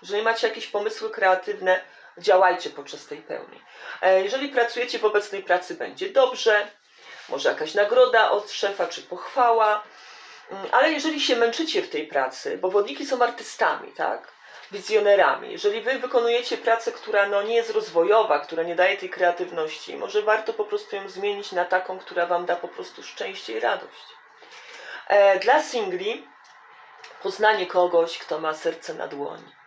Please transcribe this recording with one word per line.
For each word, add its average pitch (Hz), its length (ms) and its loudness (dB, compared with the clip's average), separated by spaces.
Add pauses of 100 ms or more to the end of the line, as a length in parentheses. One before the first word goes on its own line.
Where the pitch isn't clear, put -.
Jeżeli 208 220 -4
macie 226 240 0
jakieś 226 200 -6
pomysły 214 420 -4
kreatywne, 185 720 2 (360)
działajcie 180 520 4
podczas - 360 -16
tej 147 120 -14
pełni. - 440 -12 (400)
E, 190 220 4
jeżeli 262 260 -4
pracujecie 240 500 -2
w 220 60 -2
obecnej 202 380 0
pracy, 180 320 0
będzie 175 340 -8
dobrze. 226 580 2 (640)
Może 135 200 0
jakaś 156 240 -4
nagroda 226 560 4
od 208 220 -2
szefa, 196 360 -2
czy - 140 -10
pochwała. 220 840 2 (680)
Mm, 196 200 -10
ale 302 200 4
jeżeli 294 300 -4
się 254 140 2
męczycie 233 460 0
w - 80 -8
tej 156 180 -6
pracy, - 500 -4
bo 185 120 -2
wodniki 208 360 0
są 247 160 -2
artystami, - 720 -2
tak? - 400 -6 (400)
Wizjonerami. 202 800 2
Jeżeli 208 300 -2
wy 254 180 -2
wykonujecie 240 580 0
pracę, 226 340 0
która, 202 360 0
no, 202 140 0
nie 226 140 -2
jest 226 140 2
rozwojowa, 202 680 2
która 165 240 -4
nie 170 120 -4
daje 190 220 2
tej 185 120 -10
kreatywności, 175 880 -2
może 208 240 -2
warto 214 320 0
po 208 120 -4
prostu 208 300 -6
ją 196 140 -8
zmienić 202 420 -6
na 175 140 0
taką, 185 340 -2
która 175 260 -4
wam 175 200 -2
da 175 100 -2
po 175 120 -10
prostu - 360 -14
szczęście - 500 -10
i 110 60 -4
radość. - 460 -4 (1000)
E, 196 320 6
dla 269 240 8
singli 208 640 -4 (960)
poznanie 202 460 2
kogoś, 175 500 2
kto 151 220 -8
ma 156 140 -4
serce 165 400 -6
na - 140 -8
dłoni. 143 480 -10 (120)